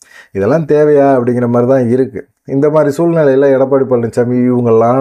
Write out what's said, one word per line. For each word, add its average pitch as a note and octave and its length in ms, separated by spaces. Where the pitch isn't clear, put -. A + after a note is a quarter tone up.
இதெல்லாம் C3 340
தேவையா D3 440
அப்படிங்கிற B2 380
மாதிரி A#2+ 220
தான் B2+ 180
இருக்கு. B2 320
இந்த C#3 240
மாதிரி D3 220
சூழ்நிலையில D3 580
எடப்பாடி C3+ 340
பழனிசாமி A#2 560
இவங்கெல்லாம் B2 600